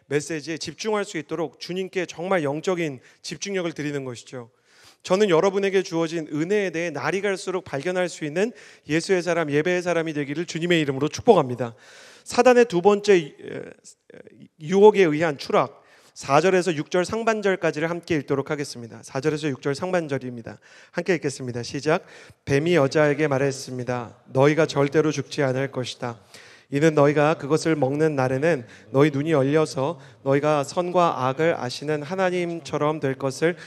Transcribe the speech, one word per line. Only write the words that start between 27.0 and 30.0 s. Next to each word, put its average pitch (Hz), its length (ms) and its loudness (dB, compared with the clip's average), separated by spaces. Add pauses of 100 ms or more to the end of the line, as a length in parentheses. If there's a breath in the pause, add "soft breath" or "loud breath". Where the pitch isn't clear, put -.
그것을 156 400 0
먹는 151 400 0
날에는 131 500 0 (260 loud breath)
너희 143 200 4
눈이 147 200 -2
열려서 151 680 0 (240 loud breath)